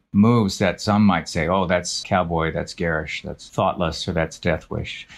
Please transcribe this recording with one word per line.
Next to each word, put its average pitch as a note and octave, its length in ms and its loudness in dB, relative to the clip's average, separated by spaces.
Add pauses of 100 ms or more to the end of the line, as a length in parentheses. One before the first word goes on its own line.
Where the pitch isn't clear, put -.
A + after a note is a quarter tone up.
(140)
moves G#2+ 460 4
that F2+ 200 0
some G#2 260 4
might E2+ 220 4
say, E2 220 -2
"Oh, F#2+ 180 2
that's F2 360 0
cowboy, E2 500 0
that's D#2+ 200 -6
garish, D#2+ 480 -4
that's - 280 -14
thoughtless, F2 580 -2
or F2+ 60 -4
that's D#2+ 260 -4
death D#2+ 300 -4
wish." D#2+ 360 -10 (120)